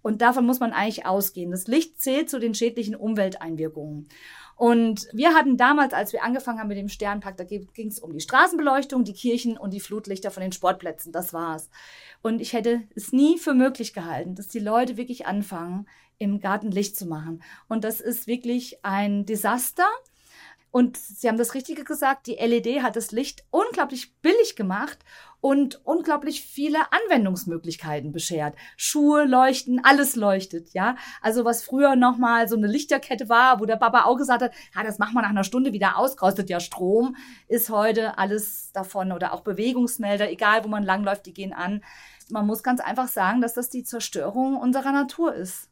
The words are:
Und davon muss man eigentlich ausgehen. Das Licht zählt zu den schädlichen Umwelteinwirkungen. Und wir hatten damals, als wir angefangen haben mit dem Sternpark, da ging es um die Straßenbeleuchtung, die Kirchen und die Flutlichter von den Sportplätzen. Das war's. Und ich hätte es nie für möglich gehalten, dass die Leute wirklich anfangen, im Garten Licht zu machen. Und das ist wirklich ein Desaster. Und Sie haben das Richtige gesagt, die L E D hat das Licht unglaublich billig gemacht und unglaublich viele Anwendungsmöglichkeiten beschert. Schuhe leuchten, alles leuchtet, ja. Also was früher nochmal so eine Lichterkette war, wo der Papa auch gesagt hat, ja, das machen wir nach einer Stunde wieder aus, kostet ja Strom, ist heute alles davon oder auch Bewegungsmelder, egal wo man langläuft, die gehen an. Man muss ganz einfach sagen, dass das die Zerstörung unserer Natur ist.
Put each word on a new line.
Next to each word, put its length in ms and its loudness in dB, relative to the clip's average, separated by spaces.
Und 220 -2
davon 240 4
muss 140 2
man 120 -2
eigentlich 340 -4
ausgehen. 440 -2
Das 160 -6
Licht 340 0
zählt 300 0
zu 80 -4
den 160 -2
schädlichen 400 -2
Umwelteinwirkungen. 1120 -6
Und 580 2
wir 220 4
hatten 220 4
damals, 360 4
als 200 -4
wir 100 -6
angefangen 380 -4
haben 80 -6
mit 80 -6
dem 120 -8
Sternpark, 480 -6
da 60 -12
ging 260 -10
es 100 -10
um 140 -14
die 80 -10
Straßenbeleuchtung, 840 2
die 100 -2
Kirchen 440 -2
und 160 -8
die 80 -8
Flutlichter 500 -8
von 120 -12
den 100 -6
Sportplätzen. 580 -4
Das 220 -6
war's. 360 -8
Und 180 -2
ich 120 -10
hätte 300 0
es 180 -8
nie 240 6
für 180 0
möglich 380 4
gehalten, 440 -8
dass 100 -12
die 140 -8
Leute 360 0
wirklich 300 -10
anfangen, 600 -6
im 200 -2
Garten 320 -4
Licht 260 -2
zu 100 -10
machen. 360 -10
Und 160 -4
das 180 -4
ist 280 -6
wirklich 560 -4
ein 420 0
Desaster. 640 0
Und 260 2
Sie 300 -8
haben 120 2
das 160 0
Richtige 280 -10
gesagt, 460 -2
die 100 -8
L 140 2
E 80 4
D 220 -2
hat 120 -2
das 160 -6
Licht 400 -6
unglaublich 680 -2
billig 360 4
gemacht 440 -4
und 440 2
unglaublich 580 -2
viele 360 -2
Anwendungsmöglichkeiten 1200 -2
beschert. 420 -4
Schuhe 480 4
leuchten, 580 4
alles 320 6
leuchtet, 580 0
ja. 220 0
Also 220 2
was 200 0
früher 320 6
nochmal 500 4
so 100 0
eine 120 2
Lichterkette 600 -2
war, 300 8
wo 60 -2
der 140 0
Papa 260 6
auch 120 6
gesagt 260 2
hat, 100 -2
ja, 80 -4
das 160 -4
machen 140 -2
wir 80 4
nach 80 0
einer 120 2
Stunde 300 0
wieder 240 0
aus, 200 0
kostet 340 0
ja 100 -2
Strom, 560 0
ist 220 0
heute 480 0
alles 540 -4
davon 380 -4
oder 220 -4
auch 80 -8
Bewegungsmelder, 880 -2
egal 320 2
wo 60 -8
man 160 -2
langläuft, 420 -2
die 80 -18
gehen 200 -10
an. 280 -6
Man 180 -2
muss 160 -2
ganz 180 0
einfach 280 -2
sagen, 320 2
dass 140 0
das 160 -4
die 120 -8
Zerstörung 720 -2
unserer 360 0
Natur 420 0
ist. 380 -10